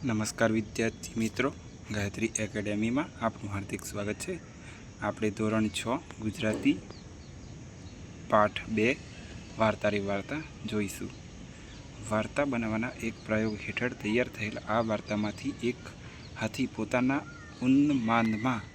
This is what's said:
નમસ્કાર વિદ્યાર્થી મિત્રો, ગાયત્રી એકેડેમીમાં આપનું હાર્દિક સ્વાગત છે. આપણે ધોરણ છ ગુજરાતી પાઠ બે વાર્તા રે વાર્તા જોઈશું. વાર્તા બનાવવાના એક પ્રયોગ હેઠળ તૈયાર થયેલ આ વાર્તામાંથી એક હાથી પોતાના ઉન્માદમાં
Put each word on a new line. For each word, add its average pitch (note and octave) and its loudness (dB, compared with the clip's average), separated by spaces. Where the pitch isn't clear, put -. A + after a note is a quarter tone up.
નમસ્કાર A2 4
વિદ્યાર્થી A2 0
મિત્રો, A#2 2
ગાયત્રી G#2 0
એકેડેમીમાં G#2+ 0
આપનું G#2+ -2
હાર્દિક G2 -4
સ્વાગત G#2 -2
છે. F3+ -6
આપણે G#2+ 0
ધોરણ G#2+ 2
છ F#2+ -4
ગુજરાતી A2 2
પાઠ G#2+ 4
બે A2 4
વાર્તા G#2+ 4
રે G#2 2
વાર્તા G2+ -2
જોઈશું. G#2 -2
વાર્તા G#2+ 2
બનાવવાના A#2 0
એક A2+ -2
પ્રયોગ A2 2
હેઠળ A#2 -2
તૈયાર A#2 2
થયેલ G#2+ -4
આ A2 2
વાર્તામાંથી G#2+ 0
એક A#2+ 2
હાથી A2+ 0
પોતાના B2+ 2
ઉન્માદમાં A#2+ 6